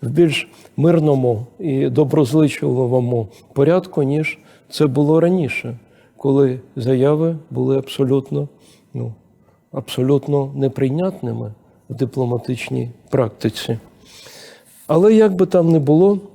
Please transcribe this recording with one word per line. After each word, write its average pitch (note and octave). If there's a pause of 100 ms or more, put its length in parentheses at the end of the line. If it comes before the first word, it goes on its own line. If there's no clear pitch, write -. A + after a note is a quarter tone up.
в B2
більш D3+ (280)
мирному C#3 (140)
і C#3
доброзичливому B2+ (260)
порядку, D#3+
ніж D3 (300)
це -
було D3
раніше, E3 (400)
коли C3+ (160)
заяви C#3 (140)
були C3
абсолютно, C#3 (460)
ну, A#2 (580)
абсолютно C3+
неприйнятними C3+ (360)
в A2+
дипломатичній B2 (180)
практиці. A#2 (1080)
Але F#3
як A3
би F#3
там F3
не D#3+
було E3+ (160)